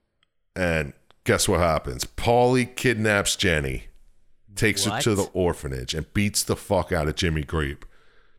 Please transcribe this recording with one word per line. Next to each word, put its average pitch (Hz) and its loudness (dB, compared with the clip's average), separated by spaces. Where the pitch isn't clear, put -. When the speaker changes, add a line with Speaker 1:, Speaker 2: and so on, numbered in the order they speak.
Speaker 1:
and 80 -2
guess 101 2
what 90 2
happens? 76 0
Paulie 123 2
kidnaps 107 2
Jenny, 73 0
takes 107 0
her 107 -2
to 123 2
Speaker 2:
What? 98 2
Speaker 1:
the 95 0
orphanage, 71 -2
and 76 -8
beats 104 0
the 101 -2
fuck 92 -2
out 78 0
of 78 -2
Jimmy 78 0
Grape. 71 -4